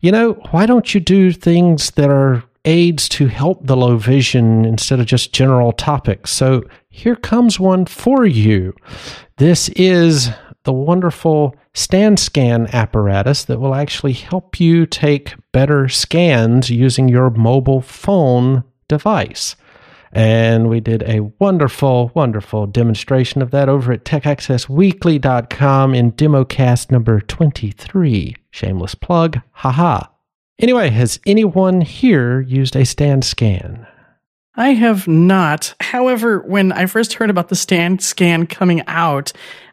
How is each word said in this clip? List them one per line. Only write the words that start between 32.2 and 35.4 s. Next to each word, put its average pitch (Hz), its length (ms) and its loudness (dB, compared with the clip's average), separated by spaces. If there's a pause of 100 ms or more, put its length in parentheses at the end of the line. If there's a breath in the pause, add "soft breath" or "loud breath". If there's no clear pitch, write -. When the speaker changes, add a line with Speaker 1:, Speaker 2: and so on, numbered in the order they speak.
Speaker 1:
used 131 340 -2
a 131 80 2
stand 135 400 0
scan? - 640 -4 (680 soft breath)
Speaker 2:
I 262 180 2
have 220 340 2
not. 165 720 2